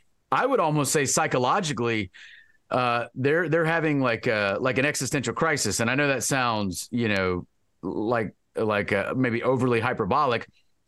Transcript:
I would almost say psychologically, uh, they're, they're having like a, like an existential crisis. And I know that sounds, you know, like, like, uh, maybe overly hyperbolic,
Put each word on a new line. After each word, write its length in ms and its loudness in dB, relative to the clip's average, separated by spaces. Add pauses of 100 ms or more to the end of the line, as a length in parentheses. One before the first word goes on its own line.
(320)
I 140 4
would 140 2
almost 320 2
say 140 2
psychologically, 1040 0 (580)
uh, 360 0 (100)
they're, 340 0
they're 160 2
having 340 0
like 280 0
a, 340 2
like 160 0
an 80 2
existential 480 -2
crisis. 460 0
And 100 0
I 60 0
know 140 2
that 140 -2
sounds, 680 -2
you 160 0
know, 400 0 (340)
like, 540 -2 (200)
like, 380 0
uh, 240 0
maybe 240 0
overly 380 2
hyperbolic, 680 0 (400)